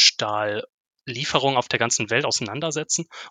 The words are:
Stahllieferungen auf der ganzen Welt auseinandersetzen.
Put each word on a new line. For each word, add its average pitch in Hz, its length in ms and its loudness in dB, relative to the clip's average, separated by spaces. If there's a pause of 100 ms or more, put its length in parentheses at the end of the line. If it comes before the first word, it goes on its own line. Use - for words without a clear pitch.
(1040)
Stahllieferungen 135 520 0
auf 123 100 2
der 123 120 0
ganzen 117 300 0
Welt 127 160 2
auseinandersetzen. 131 840 -2 (240)